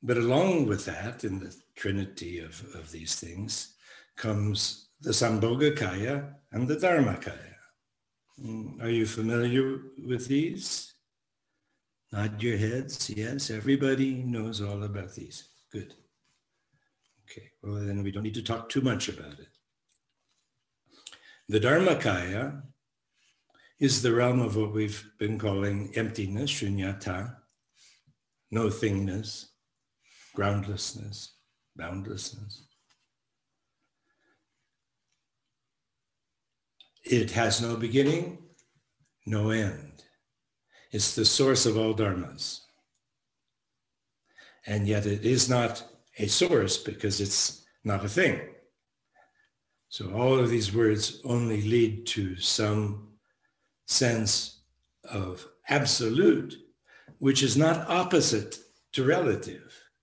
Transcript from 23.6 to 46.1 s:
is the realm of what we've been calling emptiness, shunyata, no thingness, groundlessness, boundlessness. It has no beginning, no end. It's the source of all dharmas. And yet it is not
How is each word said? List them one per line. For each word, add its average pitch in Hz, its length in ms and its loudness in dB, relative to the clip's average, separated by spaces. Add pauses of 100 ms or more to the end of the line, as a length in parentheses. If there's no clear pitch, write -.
is 123 240 4
the 120 120 4
realm 123 260 4
of 107 160 0
what 107 160 0
we've 107 320 -2 (140)
been 104 200 -2
calling 101 560 -2
emptiness, 110 560 -4
shunyata, 101 840 -4 (1120)
no 110 180 2
thingness, 101 800 -2 (880)
groundlessness, 101 1000 -4 (420)
boundlessness. 101 840 -10 (4000)
It 117 280 2
has 113 280 2
no 117 160 -2
beginning, 139 640 2 (880)
no 107 240 0
end. 87 540 -4 (880)
It's - 220 0
the 113 100 0
source 135 420 6
of 110 100 4
all 110 180 2
dharmas. 95 680 -2 (2000)
And 104 200 0
yet 104 200 2
it 104 180 -2
is 120 240 4
not 120 360 2 (340)